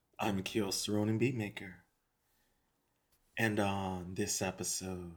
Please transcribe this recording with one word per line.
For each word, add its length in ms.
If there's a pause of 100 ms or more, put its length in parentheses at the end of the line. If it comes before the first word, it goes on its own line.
(180)
I'm 220
Akil 280
Saronin 500
Beatmaker. 540 (1700)
And 200
on 560
this 280
episode 760